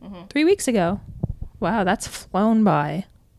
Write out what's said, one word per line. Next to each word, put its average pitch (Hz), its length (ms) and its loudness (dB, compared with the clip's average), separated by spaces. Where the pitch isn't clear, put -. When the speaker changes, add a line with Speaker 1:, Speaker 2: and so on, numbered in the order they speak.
Speaker 1:
Mm-hmm. 190 260 -16
Speaker 2:
Three 294 140 0
weeks 381 240 2
ago. 196 320 0
Wow, 202 240 0
that's 185 240 0
flown 220 560 0
by. 151 420 2